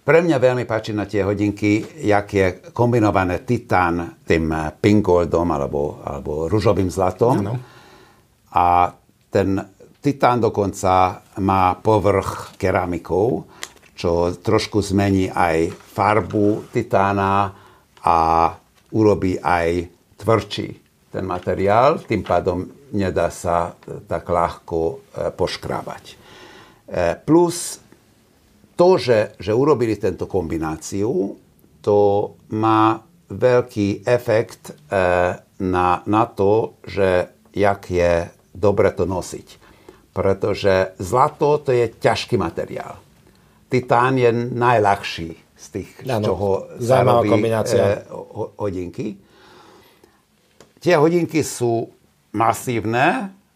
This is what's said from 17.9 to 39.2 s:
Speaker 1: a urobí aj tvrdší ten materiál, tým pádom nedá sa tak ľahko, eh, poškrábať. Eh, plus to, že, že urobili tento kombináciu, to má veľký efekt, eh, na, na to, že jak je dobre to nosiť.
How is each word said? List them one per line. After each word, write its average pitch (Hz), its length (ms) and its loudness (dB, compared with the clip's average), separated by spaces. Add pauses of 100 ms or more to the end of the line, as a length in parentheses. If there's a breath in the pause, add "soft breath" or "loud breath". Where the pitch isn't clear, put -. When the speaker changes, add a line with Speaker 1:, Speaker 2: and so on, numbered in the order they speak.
Speaker 1:
a 85 180 2 (720)
urobí 98 460 2
aj 85 540 -2 (260)
tvrdší - 540 -2 (400)
ten 98 160 -8
materiál, 98 720 0
tým 92 220 -4
pádom 90 400 -2 (280)
nedá 92 380 -2
sa 85 460 -4 (280)
tak 82 220 -8
ľahko, 85 640 -4
eh, 80 100 -6 (320)
poškrábať. - 760 -8 (840 loud breath)
Eh, 85 320 -4
plus 170 640 0 (960)
to, 180 200 6
že, 117 400 0
že 87 160 -10
urobili 117 460 2
tento 90 320 -4
kombináciu, 87 1040 -4 (460)
to 104 180 2 (540)
má 110 500 2 (240)
veľký 110 800 0
efekt, 117 640 -2 (160)
eh, 90 480 2 (240)
na, 90 300 0 (160)
na 107 240 0
to, 104 560 0
že 95 260 0 (400)
jak 98 380 0
je 87 420 0 (220)
dobre 98 420 2
to 87 160 -4
nosiť. 87 380 -8 (640 loud breath)